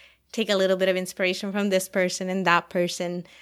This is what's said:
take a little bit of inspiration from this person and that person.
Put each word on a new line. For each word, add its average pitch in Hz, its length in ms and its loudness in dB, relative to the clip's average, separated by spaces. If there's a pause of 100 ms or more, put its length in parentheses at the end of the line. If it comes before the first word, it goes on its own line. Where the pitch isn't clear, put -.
(320)
take 220 180 -2
a 202 60 2
little 190 200 2
bit 185 120 2
of 185 80 2
inspiration 185 560 -2
from 202 180 0
this 190 180 2
person 185 400 -2
and 190 180 -2
that 175 220 2
person. 175 560 -2 (180)